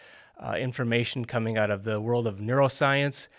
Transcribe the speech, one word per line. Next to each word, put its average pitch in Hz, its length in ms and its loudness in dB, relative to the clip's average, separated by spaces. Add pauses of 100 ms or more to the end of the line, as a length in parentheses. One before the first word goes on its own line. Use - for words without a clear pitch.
(420)
uh, 120 160 -4
information 120 680 0
coming 113 320 -2
out 107 120 2
of 98 140 -2
the 107 160 -2
world 117 260 0
of 98 120 -4
neuroscience 139 880 2 (100)